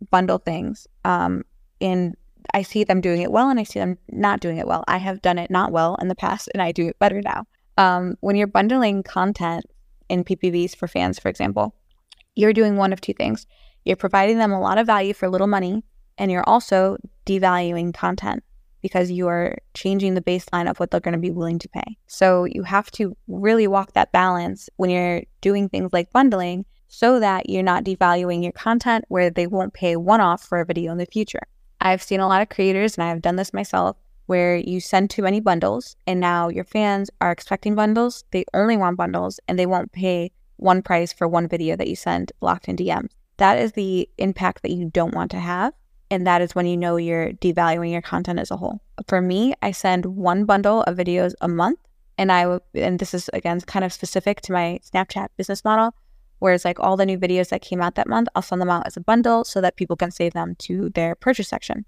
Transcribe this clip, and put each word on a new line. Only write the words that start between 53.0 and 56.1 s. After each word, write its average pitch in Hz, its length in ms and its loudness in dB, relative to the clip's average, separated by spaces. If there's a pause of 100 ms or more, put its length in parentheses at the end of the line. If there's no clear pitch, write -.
this 190 120 -6
is, 175 200 -6
again, 175 300 -2
kind 185 220 -4
of 180 80 -4
specific - 500 -2
to - 100 -8
my 175 320 -2
Snapchat 190 520 -4
business 196 280 -6
model, 220 280 2 (460)